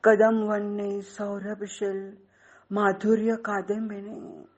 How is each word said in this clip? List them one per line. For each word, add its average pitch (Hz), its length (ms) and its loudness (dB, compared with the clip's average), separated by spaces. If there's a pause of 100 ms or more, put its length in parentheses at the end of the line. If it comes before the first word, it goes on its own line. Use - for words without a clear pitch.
કદમ 220 320 6 (100)
વનની 208 560 -4
સૌરભશીલ 202 960 -6 (720)
માધુર્ય 208 640 2
કાદંબિની, 202 1080 -6 (120)